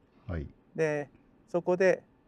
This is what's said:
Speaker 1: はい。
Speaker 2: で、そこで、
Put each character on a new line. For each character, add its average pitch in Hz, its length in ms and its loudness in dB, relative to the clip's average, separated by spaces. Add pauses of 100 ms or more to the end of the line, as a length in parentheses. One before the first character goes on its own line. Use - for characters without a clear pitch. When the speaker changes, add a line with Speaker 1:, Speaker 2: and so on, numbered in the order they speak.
(280)
Speaker 1:
は 85 120 -6
い。 71 80 -8 (280)
Speaker 2:
で、 151 340 -2 (400)
そ 175 120 0
こ 180 160 0
で、 185 260 2 (240)